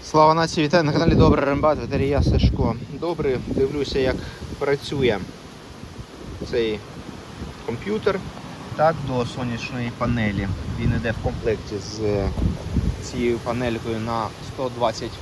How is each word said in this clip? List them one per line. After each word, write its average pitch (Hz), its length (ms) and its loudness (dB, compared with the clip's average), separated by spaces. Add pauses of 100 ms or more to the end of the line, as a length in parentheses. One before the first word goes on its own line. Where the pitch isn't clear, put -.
Слава 156 300 8
нації, 160 320 2
вітаю 160 180 4
на 147 80 2
каналі 160 220 4
Добрий 151 300 8
Рембат, 143 340 4
ветерія 135 440 0
Сашко. 123 540 4 (240)
Добре, 151 460 0
дивлюся, 135 520 0
як 127 180 2 (420)
працює 139 600 0 (1300)
цей 113 280 0 (880)
комп'ютер. 190 540 -2 (560)
Так, 160 180 4 (140)
до 123 180 0
сонячної 120 720 -4
панелі. 107 500 0 (320)
Він 117 160 2
іде 113 140 0
в - 140 -4
комплекті 113 540 -2
з 107 220 -8 (1000)
цією 120 360 0
панелькою 117 600 -2
на 113 260 -2 (220)
сто 131 280 -4
двадцять 117 460 0